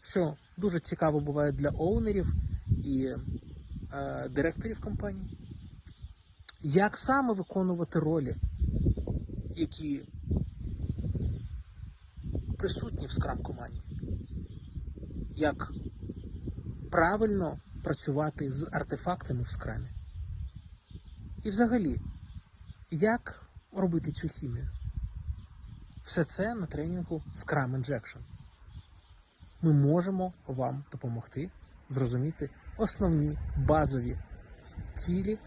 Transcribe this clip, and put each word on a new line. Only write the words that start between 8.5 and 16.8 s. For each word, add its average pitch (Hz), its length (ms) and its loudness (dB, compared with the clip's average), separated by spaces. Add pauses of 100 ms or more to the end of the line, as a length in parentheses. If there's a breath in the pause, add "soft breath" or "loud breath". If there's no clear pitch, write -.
які 151 460 -2 (2500)
присутні - 500 -2
в - 20 -8
Scrum-команді, - 720 -4 (1500)
як - 360 0 (1200)